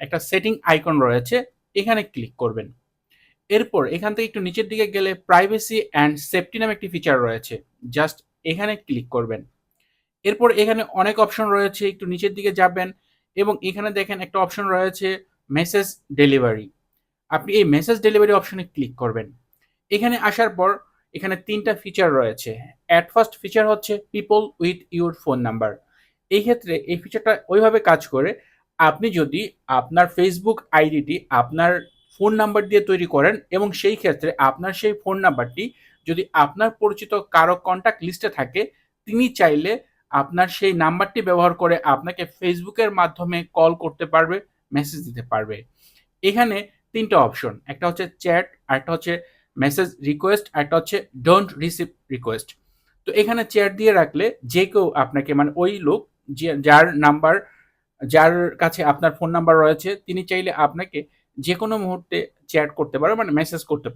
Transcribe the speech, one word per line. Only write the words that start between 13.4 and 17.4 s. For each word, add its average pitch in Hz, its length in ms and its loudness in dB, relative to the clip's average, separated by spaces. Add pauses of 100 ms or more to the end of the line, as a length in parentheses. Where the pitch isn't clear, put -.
এখানে 208 300 -6
দেখেন 196 260 -4
একটা 185 200 -6
অপশন 190 200 -4 (100)
রয়েছে 190 340 -2 (480)
মেসেজ 175 300 0 (340)
ডেলিভারি। 123 460 4 (640)
আপনি 156 280 -4